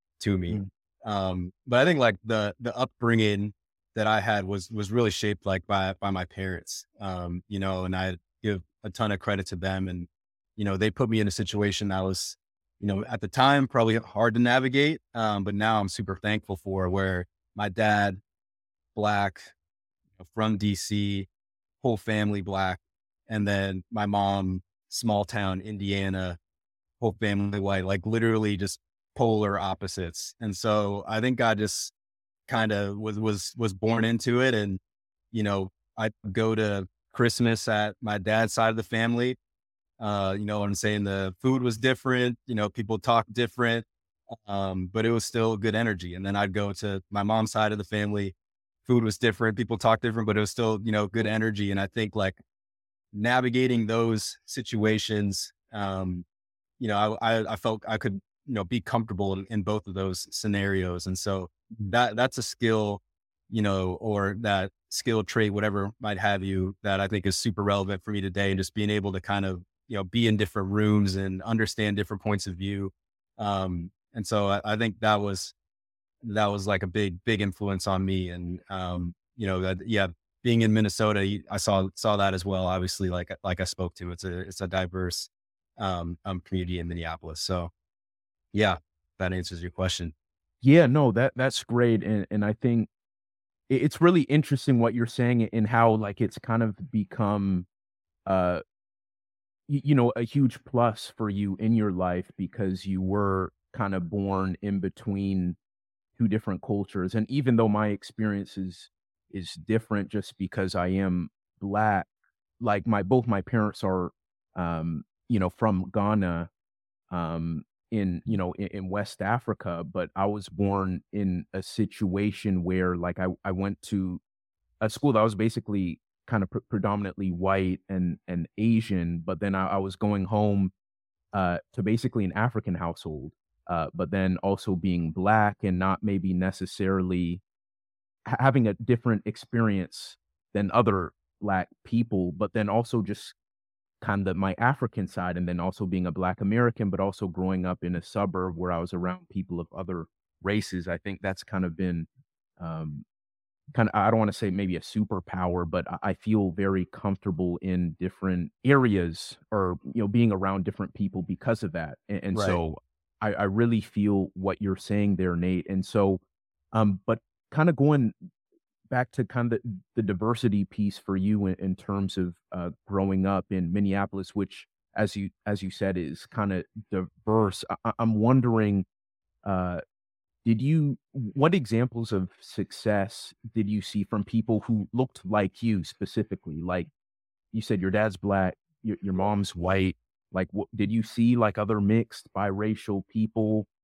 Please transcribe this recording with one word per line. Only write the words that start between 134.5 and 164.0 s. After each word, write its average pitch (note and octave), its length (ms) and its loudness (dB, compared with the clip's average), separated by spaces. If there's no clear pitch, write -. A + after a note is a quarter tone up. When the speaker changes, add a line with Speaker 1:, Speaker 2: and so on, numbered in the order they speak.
Speaker 2:
being E2+ 340 0
Black G#2 540 2
and F#2 160 0
not F#2+ 200 2
maybe G2 320 0
necessarily F#2 1120 0
ha-, A2+ 140 -2
having B2+ 300 4
a G2 60 0
different A#2 520 0
experience G#2 920 -2
than G2+ 160 -2
other G2 400 2
Black G2 300 -2
people, G#2 460 0
but F2+ 220 -4
then G#2 160 0
also A#2 340 0
just - 320 -8
kind G2+ 240 0
of F#2 80 0
my F#2+ 220 0
African A#2 500 0
side, F2+ 300 -6
and F2+ 100 -2
then F2 140 -2
also F#2+ 240 -4
being F2+ 220 -2
a F2 40 -2
Black F2+ 300 -2
American, A2+ 480 2
but F#2 120 -2
also G2 280 -2
growing F#2 380 -2
up F2+ 180 -4
in F2+ 100 -2
a E2+ 80 -4
suburb F#2 540 -2
where F2+ 160 -4
I E2+ 60 -2
was F2+ 160 -4
around F2+ 340 -6
people F2+ 320 -6
of E2 60 -8
other F2 300 -8
races. F#2+ 460 -2
I F2 80 -2
think F#2+ 240 -10
that's F#2+ 240 -6
kind F#2 220 -4
of D#2+ 100 -6
been, F2 300 -2
um, D#2+ 460 -10
kind A2+ 160 2
of, - 40 -4
I G#2 160 4
don't A2+ 80 4
wanna G#2 140 2
say G#2+ 160 -4
maybe F#2 280 -2
a D#2 40 -6
superpower, F#2 880 -2
but E2+ 180 -2
I, F2 160 -8
I G2 120 -2
feel G#2 380 0
very F#2+ 340 0
comfortable F#2 760 -2
in F2+ 400 0
different F2+ 520 -4
areas G#2+ 720 2
or, F#2+ 280 0
you A#2 80 -2
know, G2+ 80 0
being A2+ 240 4
around F#2+ 320 0
different G2 300 -6
people F#2 260 -4
because A2+ 420 -2
of F2 100 -4
that. D#2+ 260 -8
And, G2+ 160 -6
and G2 140 -2
Speaker 1:
Right. G2+ 80 0
Speaker 2:
so E2+ 320 0
I, G#2+ 140 -2
I - 80 -2
really A2 400 2
feel G2+ 500 2